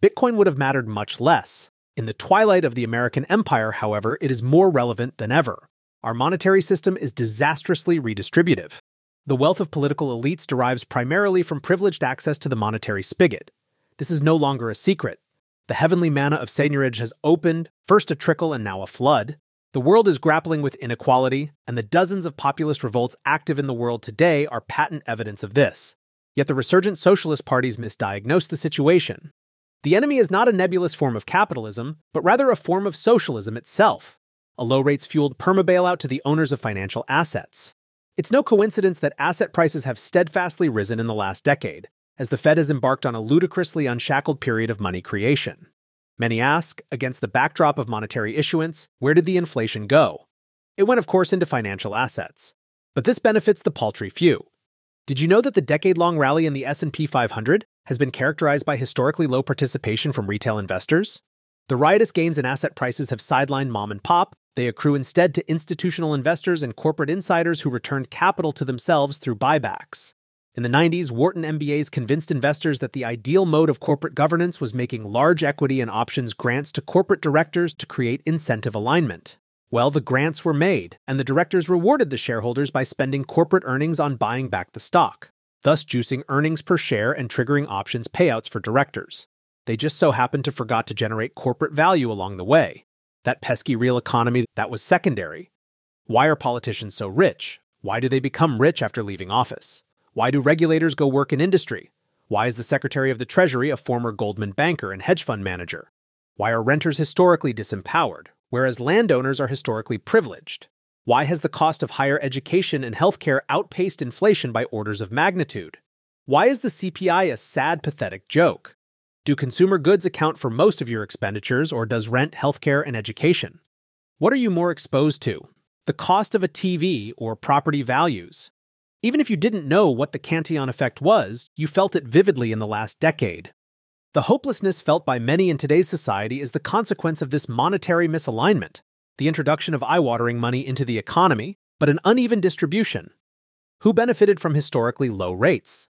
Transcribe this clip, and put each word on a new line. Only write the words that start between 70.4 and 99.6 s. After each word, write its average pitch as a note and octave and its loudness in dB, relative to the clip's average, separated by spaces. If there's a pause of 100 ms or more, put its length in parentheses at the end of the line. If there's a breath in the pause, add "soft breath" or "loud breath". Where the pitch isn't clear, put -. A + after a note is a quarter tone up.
In A#2+ -4
the A#2+ -2
nineties, D#3+ 2
Wharton D#3+ 0
M D#3 -4
B D3 -2
As D3 -2
convinced C#3+ -2
investors C#3+ -2
that C3 -8
the B2+ -6
ideal B2 0
mode D#3 4
of C3 -2
corporate D3 -4
governance E3 0
was A#2+ -6
making B2 -4
large D3 2
equity C#3 0
and A2+ -2
options A#2 -4
grants B2+ -4
to - -8
corporate F#3 2
directors D#3+ 0
to - -14
create B2 -2
incentive B2+ -2
alignment. A2+ -2 (320)
Well, B2 2
the D3 0
grants C#3+ -2
were D#3+ 2
made, C#3+ 0
and C3+ -2
the C3 -2
directors E3 0
rewarded F3+ 2
the C3 -4
shareholders A#2+ -2
by C3+ 0
spending C3+ -2
corporate E3+ 2
earnings D3+ -2
on C#3+ -2
buying B2 -2
back F#2+ -6
the - -14
stock, - 0 (320)
thus D3+ 2
juicing B2 -4
earnings D3+ 0
per F3 2
share A#2 0
and B2+ -6
triggering C#3+ 0
options G2+ -6
payouts C3 0
for A#2 -6
directors. - -4 (380)
They A2+ -2
just D3 -4
so D#3+ 4
happened B2+ 0
to C#3+ -4
forgot A#2 -2
to A2+ -8
generate A2 -4
corporate D3 -2
value D3+ 2
along G2 -6
the F2+ -8
way. B2+ 2 (380)
That B2+ -4
pesky B2 -2
real B2 2
economy, A#2+ 0 (100)
that G#2+ -4
was A2+ -8
secondary. G2+ -2 (560)
Why B2+ 4
are D3+ 2
politicians A#2+ -6
so G2+ -8
rich? B2+ 0 (220)
Why G#2 -4
do B2+ 0
they C3 0
become C#3 0
rich D#3 2
after A2+ -4
leaving F#2+ -8
office? - -4 (320)